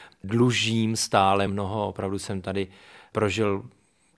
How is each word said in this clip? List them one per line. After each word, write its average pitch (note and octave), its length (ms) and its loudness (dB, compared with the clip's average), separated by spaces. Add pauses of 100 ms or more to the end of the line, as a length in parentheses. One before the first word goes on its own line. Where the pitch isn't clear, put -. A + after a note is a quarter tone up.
(240)
dlužím A2+ 720 2
stále G2 520 4
mnoho. G2+ 400 -2
Opravdu G2 320 -6
jsem F#2+ 220 -6
tady F#2+ 260 -4 (440)
prožil G#2 520 0 (540)